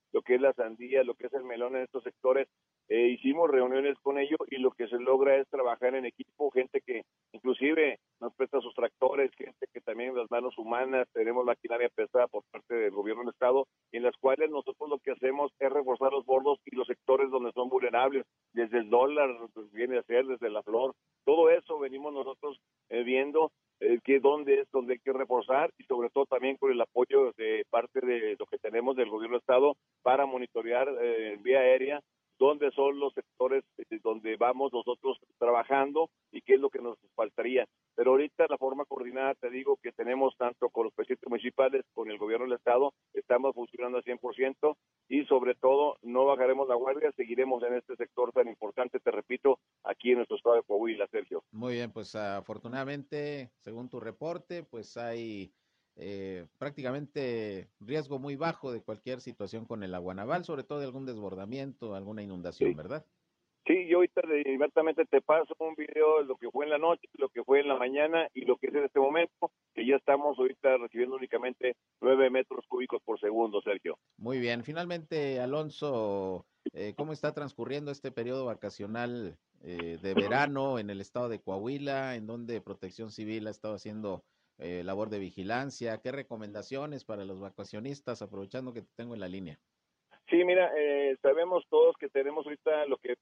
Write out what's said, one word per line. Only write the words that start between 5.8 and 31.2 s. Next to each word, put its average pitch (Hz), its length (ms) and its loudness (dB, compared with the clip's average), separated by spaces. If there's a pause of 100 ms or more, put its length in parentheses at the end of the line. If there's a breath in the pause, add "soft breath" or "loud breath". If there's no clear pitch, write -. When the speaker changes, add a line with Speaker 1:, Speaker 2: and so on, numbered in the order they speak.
Speaker 1:
en 131 100 -4
equipo, 131 460 -4
gente 131 340 0
que 117 200 -6 (260)
inclusive 135 680 0 (220)
nos 120 160 -10
presta 131 260 0
sus 117 140 -14
tractores, 131 600 0
gente - 380 -12
que 120 80 -14
también 120 340 -6
las 117 140 -4
manos 123 300 -2
humanas, 123 520 -2
tenemos 117 320 0
maquinaria 120 460 -2
pesada 120 380 2
por 104 240 -8
parte 113 240 -8
del 107 160 2
gobierno 107 320 -4
del 120 80 -6
estado, 131 360 2 (240)
en 120 120 -4
las 120 140 2
cuales 139 340 2
nosotros 147 380 -8
lo 143 100 -2
que 139 120 -6
hacemos 135 460 -2
es 135 140 0
reforzar 135 400 0
los 135 140 -2
bordos 135 400 2
y - 100 -14
los 123 100 -2
sectores 131 460 2
donde 123 220 -2
son 127 160 -4
vulnerables, 127 560 2 (280)
desde 117 240 0
el 110 140 0
dólar, 135 380 4 (260)
pues, 107 160 -16
viene 123 260 -4
a 113 60 0
ser, 123 240 2
desde 117 240 -4
la 107 100 -4
flor, 120 320 0 (320)
todo 160 240 6
eso 165 300 2
venimos 139 340 -8
nosotros, 135 460 -8 (300)
eh, 120 140 0
viendo, 139 500 2 (260)
eh, 117 240 4
que 135 160 6
dónde 139 400 6
es 135 120 -4
donde 127 220 0
hay 120 60 -4
que 135 140 -4
reforzar 131 640 0
y - 80 -20
sobre 120 240 -2
todo 139 160 2
también 131 320 0
con 135 120 2
el 123 120 2
apoyo 127 560 4
de 110 320 -2
parte 120 360 -2
de 113 320 0
lo 104 80 -8
que 101 120 -8
tenemos 120 400 -2
del 117 120 0
gobierno 110 260 -4
del 120 60 -2
estado 135 360 4 (240)
para 135 240 4
monitorear, 123 640 -2 (120)
eh, 113 320 -2